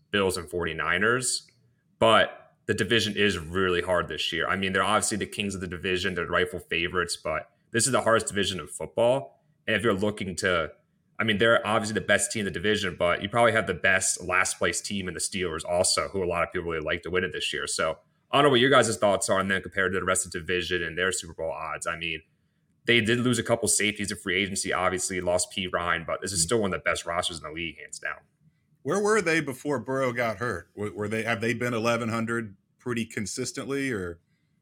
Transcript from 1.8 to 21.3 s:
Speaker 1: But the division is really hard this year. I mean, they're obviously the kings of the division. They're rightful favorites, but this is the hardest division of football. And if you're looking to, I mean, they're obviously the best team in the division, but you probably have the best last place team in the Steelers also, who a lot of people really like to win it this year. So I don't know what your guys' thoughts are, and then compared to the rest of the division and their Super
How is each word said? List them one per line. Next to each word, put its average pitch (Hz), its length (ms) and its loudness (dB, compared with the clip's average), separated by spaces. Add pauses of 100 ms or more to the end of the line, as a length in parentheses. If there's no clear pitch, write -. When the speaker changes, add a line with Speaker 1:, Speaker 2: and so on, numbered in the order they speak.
Speaker 1:
But 110 520 4 (140)
the 104 80 0
division 104 420 0
is 101 220 2
really 87 420 0
hard 85 280 0
this 78 240 -4
year. 80 160 -2
I 92 80 0
mean, 95 160 -2
they're 95 100 2
obviously 101 360 2
the 95 80 -2
kings 98 280 -4
of 90 60 -8
the 92 80 -6
division. 90 480 -2
They're 85 100 -2
rightful 87 320 0
favorites, 85 580 -2
but 78 320 -4 (220)
this 117 160 2
is 131 60 0
the 107 100 4
hardest 110 240 4
division 95 320 0
of 73 120 -12
football. 120 680 0 (260)
And 110 80 2
if 98 80 2
you're 110 120 4
looking 95 420 -2
to, 87 360 0 (460)
I 107 60 -2
mean, 110 140 2
they're 113 280 4
obviously 107 280 0
the 92 80 0
best 101 280 2
team 113 100 -4
in 101 40 -2
the 95 60 -2
division, 92 480 -2
but 87 240 2
you 98 80 -6
probably 117 220 4
have 107 140 0
the 95 60 -2
best 95 500 2
last 90 360 0
place 90 240 0
team 95 260 -6
in 82 60 -6
the 80 60 -8
Steelers 85 460 -4
also, 87 420 2
who 98 140 -2
a 87 60 0
lot 85 140 0
of - 100 -2
people 85 180 -4
really 80 140 -4
like 82 200 -2
to 82 60 -8
win 92 140 2
it 82 80 -4
this 73 220 -4
year. 71 120 -4
So 80 300 -2 (340)
I 127 60 0
don't 143 80 6
know 147 60 6
what 120 100 6
your 135 80 6
guys' 117 300 6
thoughts 101 320 2
are, 95 100 4
and 95 100 0
then 95 120 0
compared 92 320 -2
to 95 40 -2
the 87 60 -2
rest 92 220 0
of 87 60 -12
the 90 80 -6
division 87 420 -2
and 80 140 -6
their 92 140 0
Super 85 220 -6